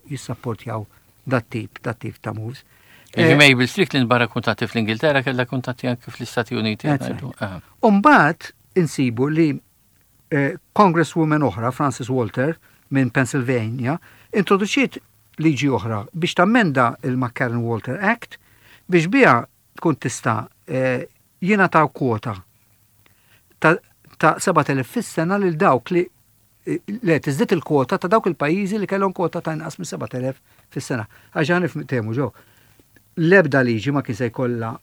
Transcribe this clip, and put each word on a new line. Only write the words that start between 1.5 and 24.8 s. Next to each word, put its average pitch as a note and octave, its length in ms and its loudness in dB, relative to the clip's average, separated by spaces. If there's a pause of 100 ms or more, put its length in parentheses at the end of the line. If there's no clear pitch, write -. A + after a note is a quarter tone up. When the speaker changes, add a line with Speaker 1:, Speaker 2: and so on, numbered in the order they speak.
Speaker 1:
dat A#2 180 -8
tip A2 220 -12
ta' A2 120 -8
moves. G#2+ 300 -12 (520)
Speaker 2:
Jiġi D#3+ 160 4
Speaker 1:
Eh, D3 60 6
Speaker 2:
Mabel C3 300 6
Strickland C#3+ 400 0
barra A#2+ 200 2
kuntatti A2+ 400 -2
fl-Ingilterra A#2 560 0
kellha B2+ 220 -2
kuntatti B2+ 420 -6
anke B2 240 -4
fl-Istati A#2+ 460 -6
Uniti, A2 300 -2
Speaker 1:
That's C#3+ 200 0
Speaker 2:
ngħidu. - 200 -8
Speaker 1:
right. - 140 -16
Speaker 2:
Aha. F2+ 200 -8 (220)
Speaker 1:
U A3+ 80 6
mbagħad G3+ 600 4 (240)
insibu C#3 540 0
li, D#3 320 2 (680)
eh, C#3 260 -2 (200)
Congresswoman D#3+ 640 4
oħra, A#2 320 0
Frances C3+ 360 -4
Walter, B2+ 480 -2 (340)
minn C3+ 200 2
Pennsylvania, B2+ 840 -2 (360)
introduċiet G#3 640 0 (420)
liġi D3 300 2
oħra A2 440 -2
biex E3+ 220 -4
tammenda F3 680 2
il-McCarran-Walter A#2+ 1000 -4
Act - 340 -4 (520)
biex F3 180 4
biha F3+ 380 4 (320)
tkun D#3+ 200 0
tista', A2+ 520 -4 (180)
eh, C3 380 -2 (360)
jingħataw F3 520 2
kwota A2 500 -4 (1160)
ta', D#3+ 180 4 (400)
ta' D#3+ 220 4
seba E3 240 2
telef C3+ 240 -2